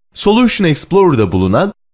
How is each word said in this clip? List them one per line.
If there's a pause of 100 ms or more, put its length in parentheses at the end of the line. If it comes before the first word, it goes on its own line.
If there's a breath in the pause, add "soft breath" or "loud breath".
(140)
Solution
Explorer'da
bulunan (200)